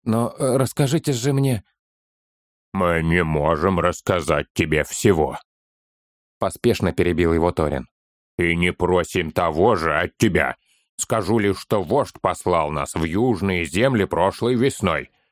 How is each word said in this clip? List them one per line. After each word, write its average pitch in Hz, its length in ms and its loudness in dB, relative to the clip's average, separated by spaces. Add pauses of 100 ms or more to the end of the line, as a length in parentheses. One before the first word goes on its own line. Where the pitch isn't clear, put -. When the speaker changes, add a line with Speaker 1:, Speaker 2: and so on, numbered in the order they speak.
Speaker 1:
Но, 113 340 0
э, 131 200 0
расскажите 135 560 0
же 127 200 -2
мне». 135 300 0 (1120)
Speaker 2:
«Мы 87 300 2
не 85 200 2
можем 80 560 0
рассказать 82 760 0
тебе 78 300 0
всего», 78 540 0 (1000)
Speaker 1:
поспешно 98 540 0
перебил 85 400 2
его 85 180 2
Торин. 71 360 -2 (500)
Speaker 2:
«и 85 180 0
не 87 160 2
просим 87 600 0
того 87 440 2
же 80 180 -2
от 82 240 -2
тебя. 78 380 2 (440)
Скажу 110 400 -2
лишь, 101 180 0
что 107 240 -2
вождь 107 400 -2
послал 87 500 0
нас 71 220 -4
в 82 100 -2
южные 92 640 0
земли 101 400 0
прошлой 98 500 0
весной. 107 540 -2 (220)